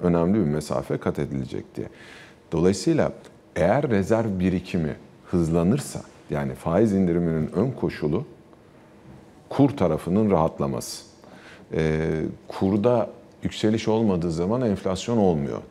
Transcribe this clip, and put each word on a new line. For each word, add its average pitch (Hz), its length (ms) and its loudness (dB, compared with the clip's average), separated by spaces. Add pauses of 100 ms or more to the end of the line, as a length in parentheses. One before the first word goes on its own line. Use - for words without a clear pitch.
önemli 87 340 2
bir 92 160 2
mesafe 73 480 -4
kat 87 200 -4
edilecek 67 580 -6
diye. 58 100 -8 (680)
Dolayısıyla 107 600 2 (440)
eğer 117 340 2
rezerv 104 480 0
birikimi 87 580 0 (340)
hızlanırsa, 85 720 2 (300)
yani 71 240 -4
faiz 98 380 2
indiriminin 85 600 0
ön 117 180 0
koşulu 87 540 -4 (1200)
kur 139 220 4
tarafının 90 600 0
rahatlaması. 73 720 0 (720)
Ee, 78 260 2 (480)
kurda 107 640 2 (320)
yükseliş 110 460 -2
olmadığı 98 440 2
zaman 92 300 -2
enflasyon 98 540 -2
olmuyor 73 420 2 (120)